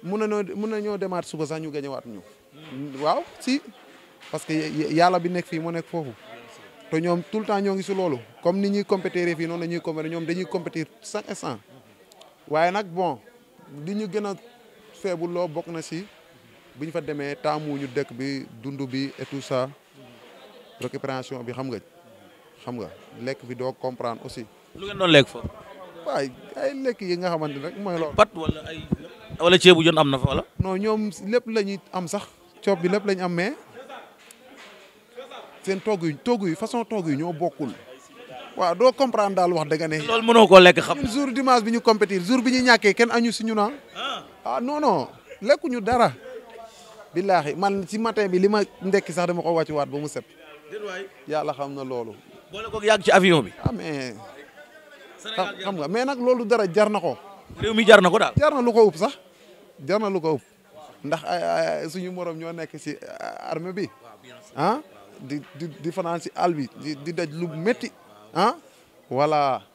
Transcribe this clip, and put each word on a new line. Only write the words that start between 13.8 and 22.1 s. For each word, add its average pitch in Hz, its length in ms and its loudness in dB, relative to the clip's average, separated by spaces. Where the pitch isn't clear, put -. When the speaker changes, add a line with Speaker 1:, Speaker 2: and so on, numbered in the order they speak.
Speaker 1:
li 196 80 -8
ñu 214 120 -4
gën 208 200 -6
a 196 80 -6
faible 175 400 -6
loo 175 160 -4
bokk 160 200 -10
na 165 140 -8
si 165 220 -8
bu 131 80 -10
ñu 165 80 -8
fa 170 80 -4
demee 143 360 -6
taamu 151 420 -4
ñu 139 80 -6
dëkk 135 260 -4
bi, 135 340 -8
dund 139 260 -10
bi 135 300 -4
et 131 60 -8
tout 139 160 -10
ça. 131 280 -2
Récupération 131 600 -8
bi 120 100 -10
xam 131 180 -8
nga, 110 80 -6